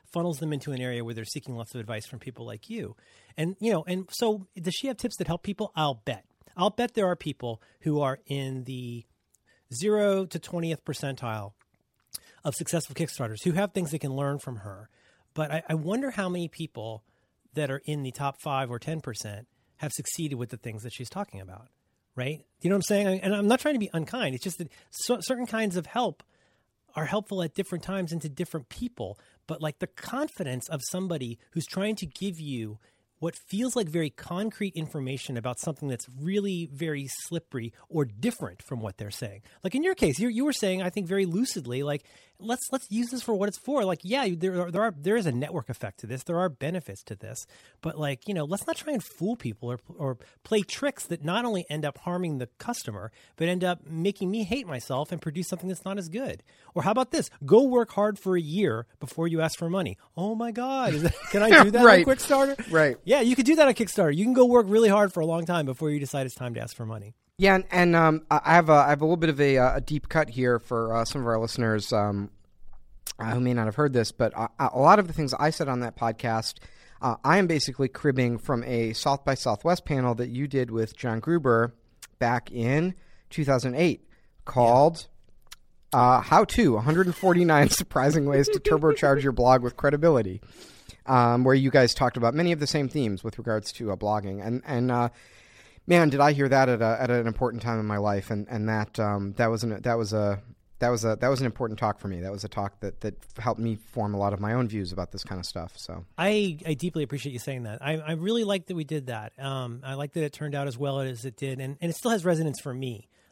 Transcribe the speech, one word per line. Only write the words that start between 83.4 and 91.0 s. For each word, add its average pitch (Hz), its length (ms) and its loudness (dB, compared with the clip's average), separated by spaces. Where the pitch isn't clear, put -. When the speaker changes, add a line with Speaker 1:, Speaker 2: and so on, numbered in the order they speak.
Speaker 2:
thousand 131 300 2
eight 160 340 2
called, 127 640 6
uh, 123 280 8
How 185 240 6
To, 143 320 4
hundred 156 280 4
and 175 100 -2
forty-nine 175 540 6
<laughs> - 0 -
Surprising 151 560 2
Ways 143 220 4
to - 120 0
Turbocharge 147 640 4
Your 135 120 0
Blog 127 280 6
with 120 140 -4
Credibility, 143 640 2